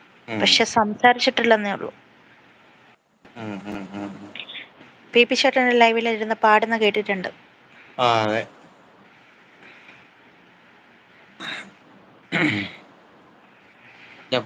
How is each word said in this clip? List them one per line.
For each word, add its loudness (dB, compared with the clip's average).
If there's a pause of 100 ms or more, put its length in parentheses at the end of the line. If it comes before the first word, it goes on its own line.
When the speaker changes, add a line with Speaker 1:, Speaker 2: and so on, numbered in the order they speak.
(280)
Speaker 1:
ഉം. -6
Speaker 2:
പക്ഷെ 2
സംസാരിച്ചിട്ടില്ലെന്നേ 2
ഉള്ളൂ. -10 (1500)
Speaker 1:
ഉം, -10 (100)
ഉം, -10 (100)
ഉം, -10
ഉം. -18 (840)
Speaker 2:
പി 6
പി -2
ചേട്ടൻ്റെ 2
ലൈവിൽ 4
ഇരുന്ന് -2
പാടുന്ന 2
കേട്ടിട്ടുണ്ട്. 0 (680)
Speaker 1:
ആ, 2 (140)
അതെ. 0 (4000)
ൻ്റെ -2